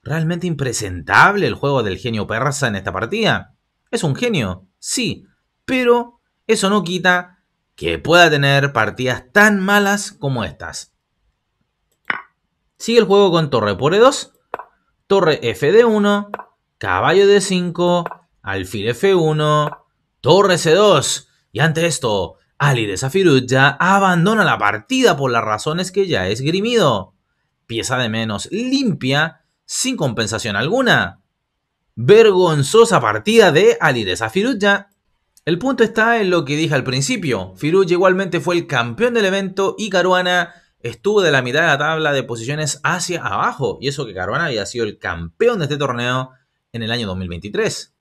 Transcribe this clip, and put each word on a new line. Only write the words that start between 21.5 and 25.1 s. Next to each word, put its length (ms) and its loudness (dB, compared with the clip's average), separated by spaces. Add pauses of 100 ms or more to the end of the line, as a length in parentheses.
Y 100 -6
ante 260 0
esto, 480 -4 (240)
Alireza 500 -2
Firuza 640 2 (100)
abandona 640 2
la 140 0
partida 580 0